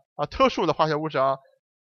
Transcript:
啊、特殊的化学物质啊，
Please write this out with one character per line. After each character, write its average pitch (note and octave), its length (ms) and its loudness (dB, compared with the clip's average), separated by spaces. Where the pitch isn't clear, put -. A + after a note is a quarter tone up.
啊、 D3 120 -4
特 C4 220 2
殊 G3+ 180 -2
的 D3 60 2
化 D#3 140 2
学 D#3 60 -2
物 D#3 160 -4
质 D3 80 -6
啊， C3+ 220 0